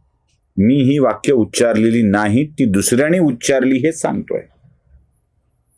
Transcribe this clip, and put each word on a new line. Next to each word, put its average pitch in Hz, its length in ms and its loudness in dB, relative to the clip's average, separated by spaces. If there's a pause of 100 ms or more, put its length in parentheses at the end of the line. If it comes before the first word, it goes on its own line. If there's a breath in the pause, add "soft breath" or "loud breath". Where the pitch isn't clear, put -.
(580)
मी 110 180 2
ही 139 240 0
वाक्य 123 340 0
उच्चारलेली 113 680 0
नाही, 107 460 0
ती 143 180 -4
दुसऱ्याने 123 540 0
उच्चारली 131 560 0
हे 143 160 -2
सांगतोय. - 500 -6 (1400)